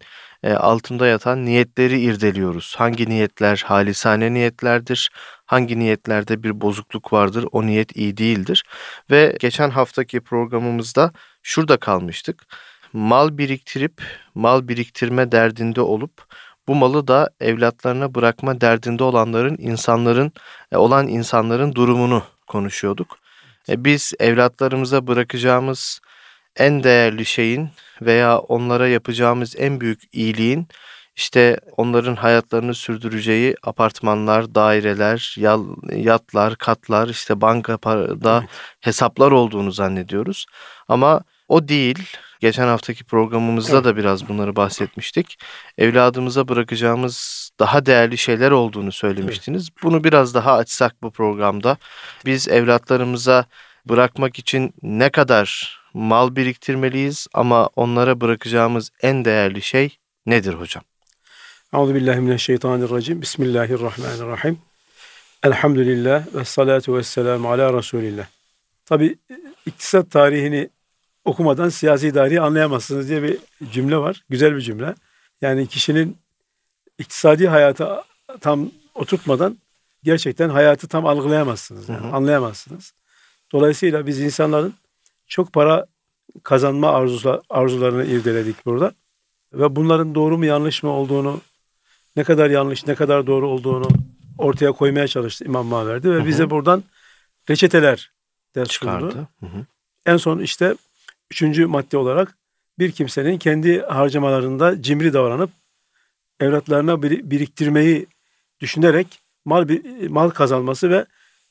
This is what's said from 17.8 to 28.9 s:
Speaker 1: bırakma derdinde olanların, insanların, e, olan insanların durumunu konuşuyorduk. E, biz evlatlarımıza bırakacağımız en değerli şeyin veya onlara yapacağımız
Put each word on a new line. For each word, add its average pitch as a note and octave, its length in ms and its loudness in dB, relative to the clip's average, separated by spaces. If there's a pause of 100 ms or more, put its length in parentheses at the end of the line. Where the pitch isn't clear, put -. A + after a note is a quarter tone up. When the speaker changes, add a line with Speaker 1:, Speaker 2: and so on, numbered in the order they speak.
Speaker 1:
bırakma B2 460 0
derdinde A#2 440 2
olanların, A#2+ 560 0
insanların, A#2+ 720 0 (400)
e, - 40 0
olan C3+ 320 4
insanların A#2 640 -2
durumunu B2 480 2 (240)
konuşuyorduk. G2+ 720 -6 (500)
E, B2 160 -2
biz C#3+ 340 2
evlatlarımıza B2+ 880 0
bırakacağımız B2+ 960 -2 (560)
en C#3+ 260 2
değerli A#2 420 4
şeyin B2 440 -2 (340)
veya A#2 360 4
onlara B2 500 0
yapacağımız A#2+ 720 0